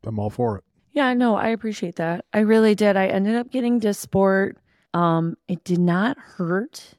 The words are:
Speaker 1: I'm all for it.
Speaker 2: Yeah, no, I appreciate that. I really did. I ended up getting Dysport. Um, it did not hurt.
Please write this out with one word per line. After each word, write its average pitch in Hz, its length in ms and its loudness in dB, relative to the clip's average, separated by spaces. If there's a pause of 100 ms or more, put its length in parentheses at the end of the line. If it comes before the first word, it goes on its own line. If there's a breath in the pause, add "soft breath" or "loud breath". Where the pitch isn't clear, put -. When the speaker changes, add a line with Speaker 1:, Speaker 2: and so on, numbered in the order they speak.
Speaker 1:
I'm 110 160 -6
all 104 100 -2
for 110 280 -4
it. - 60 -14 (280)
Speaker 2:
Yeah, 262 220 0
no, 240 220 2
I 220 140 -2
appreciate 214 480 -6
that. 170 360 -4
I 214 60 0
really 220 340 4
did. 202 240 2
I 190 100 2
ended 196 280 0
up 247 160 -6
getting 240 300 0
Dysport. 196 720 0 (400)
Um, 165 420 0 (120)
it 175 180 -6
did 175 140 0
not 180 380 0
hurt. - 800 -8